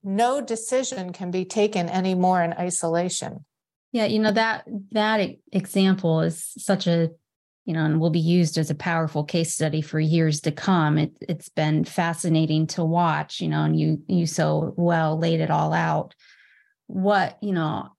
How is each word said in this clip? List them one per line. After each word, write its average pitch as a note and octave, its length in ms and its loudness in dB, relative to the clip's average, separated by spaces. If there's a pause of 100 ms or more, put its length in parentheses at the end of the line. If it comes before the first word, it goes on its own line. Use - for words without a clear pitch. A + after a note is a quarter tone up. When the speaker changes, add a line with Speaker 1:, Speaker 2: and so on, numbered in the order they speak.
Speaker 1:
no A#3 380 0
decision A3+ 720 -4
can F3+ 180 -8
be F#3 140 -2
taken G3+ 420 0
anymore F#3 560 2
in E3+ 80 0
isolation. F3 960 -4 (480)
Speaker 2:
Yeah, A3+ 120 0
you G#3+ 140 0
know, G#3+ 120 2
that, A3 340 0 (260)
that G#3+ 300 0
e-, - 180 -4 (140)
example F#3+ 680 2
is E3 360 -4
such F#3+ 300 -2
a, E3+ 220 2 (560)
you E3 80 -4
know, D#3+ 120 0
and D#3 160 2
will E3 80 2
be E3 100 2
used E3+ 380 2
as D#3 120 0
a F3 60 -2
powerful D#3+ 480 -2
case E3 300 -2
study D#3 280 -2
for D#3 180 -4
years D#3 420 2
to D#3 100 -2
come. D#3 460 2
It, D3+ 240 0
it's - 280 -8
been D#3 360 0
fascinating D#3+ 840 0
to - 160 -4
watch, D#3+ 560 0
you E3+ 80 -4
know, D3+ 160 0
and D#3 160 2
you, D#3 280 0
you F3 200 2
so D#3 480 0
well E3 420 2
laid E3 220 0
it D#3 120 0
all D#3 220 0
out. D#3 420 -2 (720)
What, G3+ 540 0
you G#3 120 -4
know D#3 460 -2